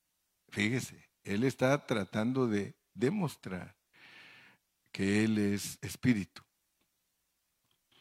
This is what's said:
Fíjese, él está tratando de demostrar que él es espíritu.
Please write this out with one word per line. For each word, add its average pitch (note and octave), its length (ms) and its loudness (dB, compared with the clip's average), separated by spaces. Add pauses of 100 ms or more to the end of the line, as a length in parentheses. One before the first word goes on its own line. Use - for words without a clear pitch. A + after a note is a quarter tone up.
(500)
Fíjese, G#2+ 600 -2 (160)
él G2+ 180 0
está C3+ 420 2
tratando A#2+ 640 0
de G2+ 260 -2 (200)
demostrar G#2 840 -2 (1160)
que G2+ 320 2
él A2 120 2
es G2+ 440 -2
espíritu. - 600 -2 (1600)